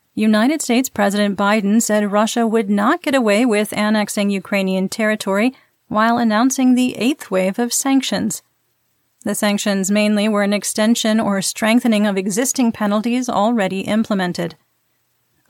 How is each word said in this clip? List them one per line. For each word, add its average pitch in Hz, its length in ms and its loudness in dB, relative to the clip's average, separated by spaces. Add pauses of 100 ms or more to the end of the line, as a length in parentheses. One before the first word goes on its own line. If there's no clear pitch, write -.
(160)
United 220 480 2
States 254 260 0
President 202 480 0
Biden 208 420 2
said 208 320 0
Russia 226 360 0
would 214 240 0
not 214 320 0
get 285 100 -2
away 226 320 2
with 208 260 0
annexing 208 600 -2
Ukrainian 190 580 -2
territory 214 640 0 (360)
while 226 280 2
announcing 247 560 2
the 254 240 0
eighth 262 320 -2
wave 185 300 0
of 240 120 -2
sanctions. 233 720 -2 (800)
The 208 120 -2
sanctions 202 560 0
mainly 208 360 2
were 208 140 0
an 202 120 0
extension 220 680 0
or 196 240 -2
strengthening 220 640 2
of 190 100 -2
existing 226 540 0
penalties 233 580 -2
already 196 520 0
implemented. 185 760 -2 (960)